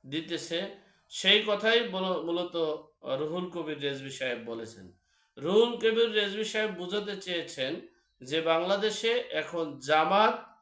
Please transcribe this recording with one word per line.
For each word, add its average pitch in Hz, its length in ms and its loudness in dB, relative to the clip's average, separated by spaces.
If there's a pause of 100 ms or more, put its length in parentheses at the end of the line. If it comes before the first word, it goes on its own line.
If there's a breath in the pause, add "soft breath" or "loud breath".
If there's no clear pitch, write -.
দিতেছে। 160 540 -2 (520 soft breath)
সেই 202 360 4
কথাই 220 340 4 (120)
বল-, 185 340 -2
মূলত 170 300 -2 (600)
রুহুল 165 320 -4
কবির 156 300 -6
রেজভী 135 380 -4
সাহেব 123 220 -4 (100)
বলেছেন। 107 360 -10 (520 soft breath)
রুহুল 214 340 6 (100)
কবির 220 360 2
রেজভী 208 340 -2
সাহেব 214 180 0 (100)
বুঝাতে 196 340 -4 (120)
চেয়েছেন 151 460 -2 (480 soft breath)
যে 139 200 -2
বাংলাদেশে 196 720 2 (280)
এখন 165 240 -4 (240)
জামাত 196 480 6 (260)